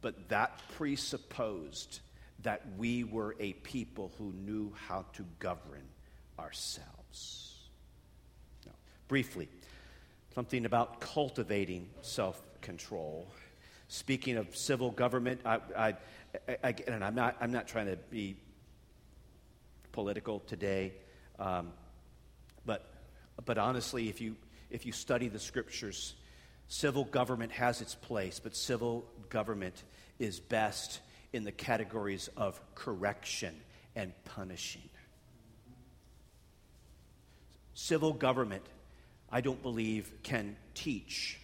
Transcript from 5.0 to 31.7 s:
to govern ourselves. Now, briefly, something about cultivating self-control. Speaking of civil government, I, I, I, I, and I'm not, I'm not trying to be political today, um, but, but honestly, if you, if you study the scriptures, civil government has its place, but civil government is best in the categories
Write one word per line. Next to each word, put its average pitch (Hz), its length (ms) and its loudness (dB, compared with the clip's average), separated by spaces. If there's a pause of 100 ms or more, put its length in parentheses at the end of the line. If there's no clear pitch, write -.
to 101 120 -8 (120)
govern 76 460 -4 (560)
ourselves. - 1200 -10 (1040)
Now, - 80 -16 (340)
briefly, 131 400 4 (840)
something 120 320 0
about 117 340 4
cultivating 101 880 2 (140)
self-control. 87 1300 -4 (560)
Speaking 131 500 2
of 98 180 -2
civil 123 360 4
government, 123 540 4
I, 113 140 6 (180)
I, 110 180 6 (520)
I, 127 160 -2
I, 120 120 4 (120)
and 110 180 0
I'm 107 100 2
not, 123 240 4
I'm 120 120 2
not 120 160 0
trying 107 200 0
to 92 100 0 (120)
be 101 280 -4 (1500)
political 104 480 -2
today, 95 540 2 (440)
um, 90 360 0 (920)
but, 107 240 -2 (560)
but 113 120 2
honestly, 117 500 2
if 104 140 -4
you, 110 160 -4 (320)
if 117 160 -6
you 123 80 -4
study 123 340 2
the 107 100 -4
scriptures, - 800 -4 (540)
civil 139 340 4
government 120 480 2
has 123 300 4
its - 120 -6
place, - 460 -2
but - 160 -8
civil 117 500 2 (220)
government 104 560 0 (340)
is 98 220 0
best - 640 2 (320)
in 113 100 0
the 101 80 -4
categories 104 880 0